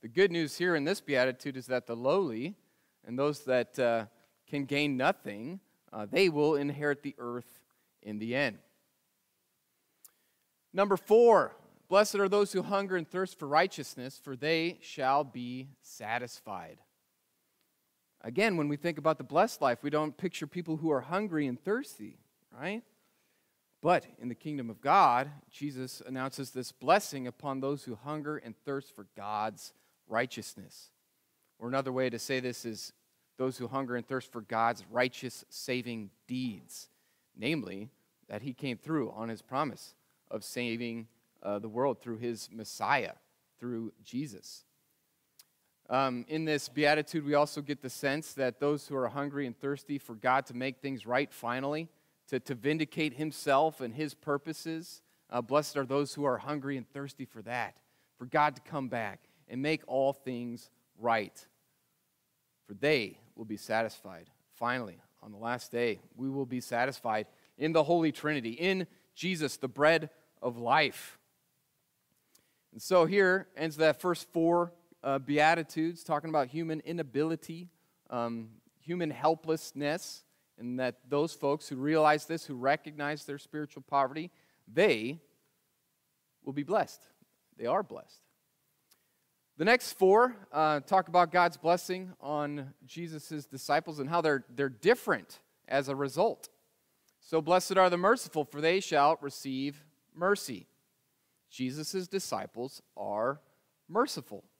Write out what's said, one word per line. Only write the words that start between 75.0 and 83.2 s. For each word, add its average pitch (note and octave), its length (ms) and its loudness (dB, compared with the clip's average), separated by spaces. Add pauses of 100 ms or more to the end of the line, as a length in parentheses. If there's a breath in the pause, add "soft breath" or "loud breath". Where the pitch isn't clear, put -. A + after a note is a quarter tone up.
uh, C#3 160 0
Beatitudes, D#3+ 840 2
talking D#3+ 260 -2
about D3 180 2
human D#3 340 -4
inability, D#3+ 880 -4 (400)
um, A#2 400 -4 (300)
human E3+ 320 -4
helplessness, D#3+ 1120 -2 (340)
and B2 220 -6
that B2+ 160 0 (120)
those C#3+ 260 0
folks C#3+ 340 0
who C#3+ 80 -8
realize D3+ 500 4
this, E3 200 -6
who C#3+ 100 -8
recognize D3 720 -2